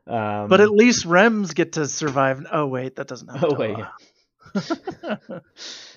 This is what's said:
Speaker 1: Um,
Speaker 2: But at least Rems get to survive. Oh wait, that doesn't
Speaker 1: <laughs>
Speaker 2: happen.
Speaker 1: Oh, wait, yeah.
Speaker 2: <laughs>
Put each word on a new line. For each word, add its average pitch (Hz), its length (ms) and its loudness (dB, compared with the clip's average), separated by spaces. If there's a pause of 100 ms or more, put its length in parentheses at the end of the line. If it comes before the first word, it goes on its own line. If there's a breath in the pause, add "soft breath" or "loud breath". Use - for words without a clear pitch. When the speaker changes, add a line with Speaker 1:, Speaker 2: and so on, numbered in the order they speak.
Speaker 1:
Um, 104 420 -4
Speaker 2:
But 190 140 6
at 208 80 6
least 220 340 4
Rems 196 500 2
get 165 200 -2
to 156 120 -2
survive. 135 640 -2
Oh 151 160 -2
wait, 131 300 -6
that 139 120 -10
doesn't 113 200 -14
Speaker 1:
<laughs> 123 60 -18
Speaker 2:
happen. 151 160 0
Speaker 1:
Oh, 131 80 -2
wait, 107 200 -4
yeah. - 1600 -10
Speaker 2:
<laughs> - 80 -20 (460 loud breath)